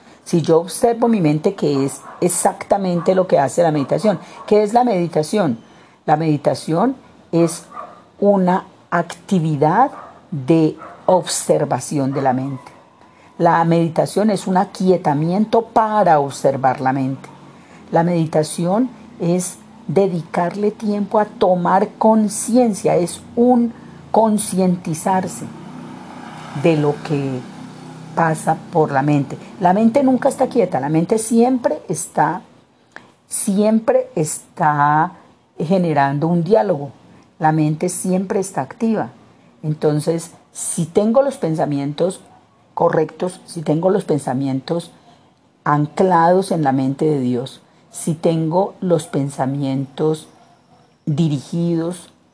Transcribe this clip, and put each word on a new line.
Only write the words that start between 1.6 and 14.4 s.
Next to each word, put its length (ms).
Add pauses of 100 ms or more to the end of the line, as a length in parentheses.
es 160 (180)
exactamente 920
lo 140
que 120
hace 220
la 100
meditación. 480 (280)
¿Qué 160
es 100
la 100
meditación? 760 (460)
La 120
meditación 760 (360)
es 340 (540)
una 460 (240)
actividad 1000 (400)
de 460 (280)
observación 1080
de 100
la 120
mente. 380 (640)
La 260
meditación 680
es 180